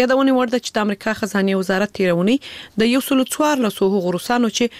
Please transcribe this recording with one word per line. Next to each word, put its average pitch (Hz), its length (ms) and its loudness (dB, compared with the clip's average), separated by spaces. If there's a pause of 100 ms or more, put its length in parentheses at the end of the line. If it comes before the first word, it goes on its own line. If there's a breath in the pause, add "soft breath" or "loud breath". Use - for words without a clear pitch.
یادونې 262 360 2
وړ 247 160 0
ده 247 120 0
چې - 120 -10
د 214 80 0
امریکا 214 360 -4
خزانې 196 400 0
وزارت 190 360 -2
تېره 180 220 2
اونۍ 220 180 2 (460 loud breath)
د 233 80 2
یو 262 160 2
سلو 262 260 2
څوارلسو 254 640 0
هغو 180 220 -2
روسانو 240 400 0
چې 240 80 2 (140 loud breath)